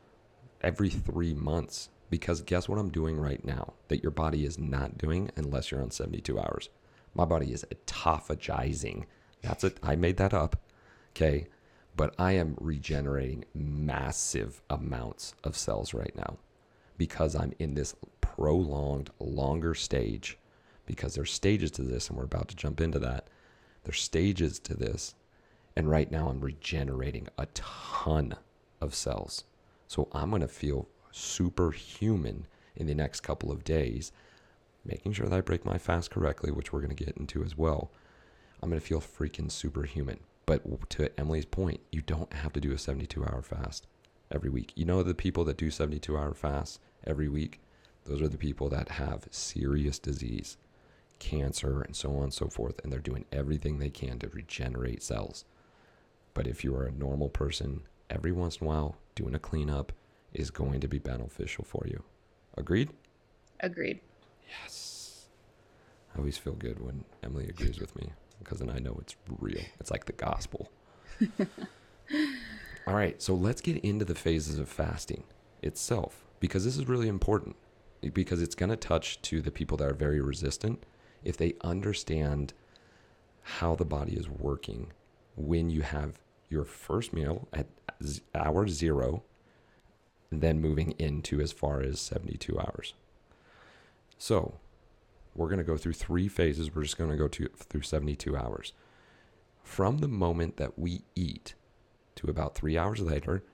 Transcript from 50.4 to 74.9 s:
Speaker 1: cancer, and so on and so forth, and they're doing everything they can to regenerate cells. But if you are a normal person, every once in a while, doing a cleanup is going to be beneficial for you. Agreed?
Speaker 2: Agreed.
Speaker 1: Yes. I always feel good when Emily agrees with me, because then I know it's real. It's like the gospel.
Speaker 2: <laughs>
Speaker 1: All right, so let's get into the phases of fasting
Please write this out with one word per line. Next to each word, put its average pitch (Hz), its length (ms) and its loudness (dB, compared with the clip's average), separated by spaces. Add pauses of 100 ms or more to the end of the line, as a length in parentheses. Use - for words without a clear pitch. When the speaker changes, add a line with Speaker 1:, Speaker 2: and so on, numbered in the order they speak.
Speaker 1:
cancer, 69 640 0
and - 120 -8
so 69 220 0
on 69 80 2
and 67 80 -2
so - 160 -2
forth, - 340 -4
and - 80 -4
they're 65 80 0
doing 67 320 -4
everything 73 480 0
they 71 120 0
can 64 300 -6
to - 80 -6
regenerate - 760 -4
cells. - 420 -6 (880)
But - 140 0
if - 180 -4
you 65 100 2
are 65 120 0
a 62 60 -2
normal 69 360 0
person, 71 540 -2 (260)
every - 240 0
once 87 240 0
in 80 100 -2
a 78 40 2
while, 76 260 2 (180)
doing 64 200 -2
a 76 40 0
cleanup 73 540 0 (400)
is 69 180 -2
going 69 300 0
to 69 80 0
be 71 100 0
beneficial - 640 -6
for - 220 -4
you. - 160 -6 (540)
Agreed? 101 320 4 (720)
Speaker 2:
Agreed. - 400 -2 (640)
Speaker 1:
Yes. - 640 -14 (880)
I - 40 -4
always 71 200 0
feel - 160 -4
good 60 260 -6
when 64 240 -6 (180)
Emily 67 260 -4
agrees - 300 0
with - 180 -10
me, 76 160 -8 (260)
because - 220 -8
then - 100 -4
I - 80 -4
know 62 220 -4
it's - 160 -14 (220)
real. 50 240 -4 (160)
It's - 120 -8
like - 160 -4
the - 60 -8
gospel. - 580 -4 (500)
Speaker 2:
<laughs> 220 180 2 (1500)
Speaker 1:
All 95 80 0
right, 101 260 4
so 95 140 2
let's 95 260 2
get - 240 0
into 104 200 2
the 85 100 0
phases 76 440 2
of 73 100 -2
fasting - 560 -4 (380)